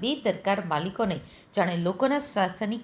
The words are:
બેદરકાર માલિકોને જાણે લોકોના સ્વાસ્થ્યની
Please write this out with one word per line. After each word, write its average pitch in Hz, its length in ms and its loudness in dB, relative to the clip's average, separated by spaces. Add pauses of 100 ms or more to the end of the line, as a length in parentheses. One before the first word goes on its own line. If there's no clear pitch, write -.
બેદરકાર 208 680 0
માલિકોને 175 500 0 (380)
જાણે 180 220 2
લોકોના 185 420 2
સ્વાસ્થ્યની 214 640 0